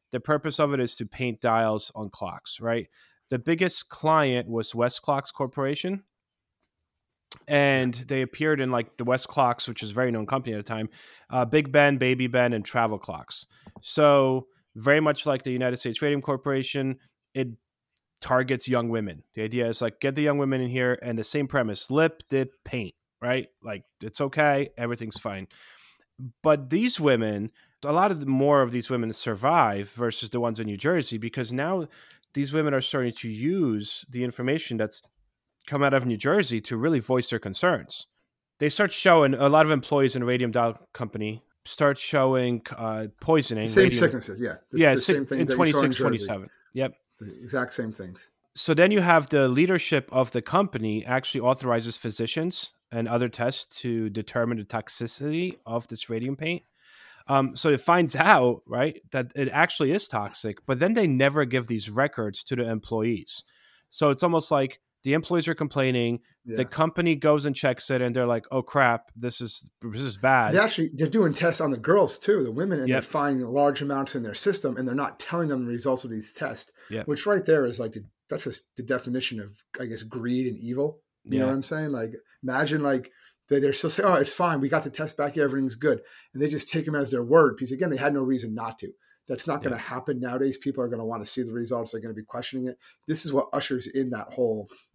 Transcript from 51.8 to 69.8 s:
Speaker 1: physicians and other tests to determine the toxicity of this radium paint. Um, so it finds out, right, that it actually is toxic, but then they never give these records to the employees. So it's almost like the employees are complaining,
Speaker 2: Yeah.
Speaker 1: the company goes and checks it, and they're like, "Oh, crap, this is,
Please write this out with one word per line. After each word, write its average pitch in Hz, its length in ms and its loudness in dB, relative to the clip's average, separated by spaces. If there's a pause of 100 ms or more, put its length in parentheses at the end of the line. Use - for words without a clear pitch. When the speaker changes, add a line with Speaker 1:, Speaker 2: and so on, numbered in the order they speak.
Speaker 1:
physicians 123 760 -4 (180)
and 117 160 -2
other 120 200 0
tests - 540 -6
to 113 280 -4
determine 117 500 -4
the 101 60 -10
toxicity 147 1000 -6
of 117 220 -6
this - 240 -10
radium 120 240 -4
paint. 160 260 -6 (640)
Um, 135 280 2
so - 140 0
it 139 120 4
finds 170 340 4
out, 147 520 6
right, 127 340 -2 (100)
that 127 240 -4
it 135 140 -2
actually 147 440 2
is 202 140 -2
toxic, 104 600 -6
but 131 100 0
then 180 160 2
they 220 140 4
never 143 380 4
give 123 200 -2
these 110 240 -4
records 110 540 -2
to - 120 -6
the 120 140 -2
employees. 110 720 -4 (460)
So 147 220 2
it's 135 100 -2
almost 170 300 2
like 139 280 0 (240)
the 135 100 0
employees 165 340 0
are 165 60 0
complaining, 127 640 0 (260)
Speaker 2:
Yeah. 113 120 -8
Speaker 1:
the 107 80 2
company 160 500 0
goes 147 300 2
and 143 100 -2
checks 131 360 -2
it, 127 100 0
and 123 140 0
they're 127 100 0
like, 117 240 0
"Oh, 131 140 -2
crap, 123 520 2
this 117 240 -6
is, - 300 -10 (120)